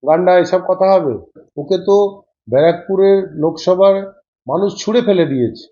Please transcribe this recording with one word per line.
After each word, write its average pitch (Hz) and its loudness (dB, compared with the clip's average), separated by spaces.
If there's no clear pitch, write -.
গান্ডা 175 2
এসব 180 0
কথা 190 0
হবে? 151 0
ওকে 143 -4
তো 202 2
ব্যারাকপুরের 175 0
লোকসভার 185 2
মানুষ 180 -2
ছুঁড়ে 220 0
ফেলে 185 2
দিয়েছে 127 -4